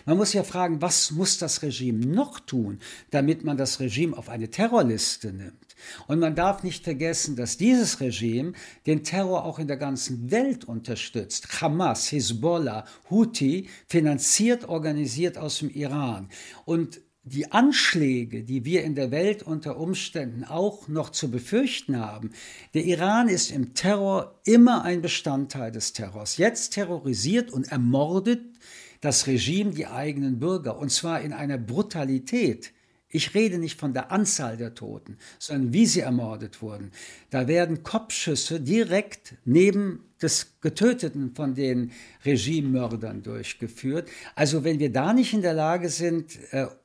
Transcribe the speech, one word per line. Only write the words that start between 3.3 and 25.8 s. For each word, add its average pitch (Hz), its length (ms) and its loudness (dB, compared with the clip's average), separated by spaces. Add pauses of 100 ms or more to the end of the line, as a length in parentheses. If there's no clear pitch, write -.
man 147 140 -2
das 131 240 -2
Regime 135 380 -2
auf 117 100 -14
eine 113 220 -6
Terrorliste 151 840 0
nimmt? 95 220 -12 (540)
Und 151 100 2
man 160 160 2
darf 190 300 2
nicht - 200 -6
vergessen, 156 520 -2
dass 120 200 -4
dieses 233 440 4
Regime 120 520 -2 (340)
den 151 160 2
Terror 185 440 -2
auch 160 120 -8
in 156 80 -4
der 139 120 -4
ganzen 127 520 -4
Welt 247 360 0
unterstützt. - 960 -6
Hamas, 156 460 0
Hisbollah, 123 760 0 (240)
Houthi, 190 640 2 (180)
finanziert, 170 800 2
organisiert 156 680 -2
aus 156 220 -6
dem 147 100 -4
Iran. 135 580 -4 (380)
Und 165 340 -2 (240)
die 135 280 -6
Anschläge, 135 880 4
die 123 220 -4
wir 165 180 2
in 151 140 -2
der 131 160 -2
Welt 202 320 0
unter 151 340 -6
Umständen 151 640 -6
auch 190 460 -4
noch 151 220 -4
zu 143 200 -4
befürchten 139 720 0
haben, 110 300 -8 (440)
der 156 100 2
Iran 196 440 4
ist - 240 0
im 131 220 -2
Terror 196 720 0
immer 233 380 8
ein 175 200 -2
Bestandteil 135 680 -2
des 117 220 -6